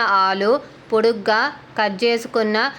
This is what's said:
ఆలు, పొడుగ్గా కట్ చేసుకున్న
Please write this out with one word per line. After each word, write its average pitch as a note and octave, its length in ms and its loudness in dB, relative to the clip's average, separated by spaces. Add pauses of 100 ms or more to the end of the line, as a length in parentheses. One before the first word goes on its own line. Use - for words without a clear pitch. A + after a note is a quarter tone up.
(160)
ఆలు, F#3+ 340 2 (360)
పొడుగ్గా A3 540 0 (340)
కట్ G#3 240 -2
చేసుకున్న A3+ 580 0 (220)